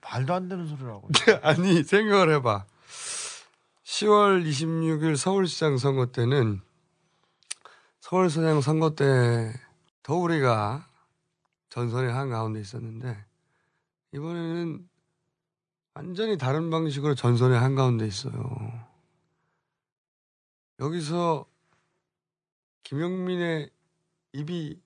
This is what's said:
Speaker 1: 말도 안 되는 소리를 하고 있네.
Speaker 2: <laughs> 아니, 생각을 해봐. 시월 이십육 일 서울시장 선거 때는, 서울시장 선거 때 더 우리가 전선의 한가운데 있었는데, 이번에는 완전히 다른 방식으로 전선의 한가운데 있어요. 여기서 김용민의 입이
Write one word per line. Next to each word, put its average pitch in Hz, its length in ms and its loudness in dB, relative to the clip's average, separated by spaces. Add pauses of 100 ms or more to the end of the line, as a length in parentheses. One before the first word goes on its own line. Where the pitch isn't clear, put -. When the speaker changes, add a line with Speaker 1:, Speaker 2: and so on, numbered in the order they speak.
Speaker 1:
말도 135 320 -4
안 185 140 -4
되는 180 180 -8
소리를 135 240 -10
하고 101 180 -16
있네. 180 320 4
Speaker 2:
<laughs> - 20 -16
아니, 160 420 4
생각을 196 520 4
해봐. 107 300 0 (1160)
시월 208 640 4
이십육 160 560 0
일 160 140 2
서울시장 165 640 2
선거 135 280 2
때는, 120 540 0 (1400)
서울시장 160 600 2
선거 156 340 2
때 120 580 2 (520)
더 151 120 -4
우리가 135 680 0 (840)
전선의 120 440 -4
한가운데 113 460 -4
있었는데, 113 680 -12 (920)
이번에는 165 760 -8 (1040)
완전히 185 420 -4
다른 151 340 -2
방식으로 151 440 -2
전선의 123 420 2
한가운데 127 480 2
있어요. 110 280 -8 (2500)
여기서 160 680 -2 (1400)
김용민의 175 880 -4 (640)
입이 151 540 -8